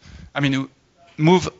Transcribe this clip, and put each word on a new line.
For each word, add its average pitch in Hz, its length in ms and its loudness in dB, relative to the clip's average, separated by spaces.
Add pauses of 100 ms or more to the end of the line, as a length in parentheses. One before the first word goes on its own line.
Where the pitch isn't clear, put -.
(360)
I 139 60 -4
mean, 135 260 -2 (480)
move 160 320 2 (120)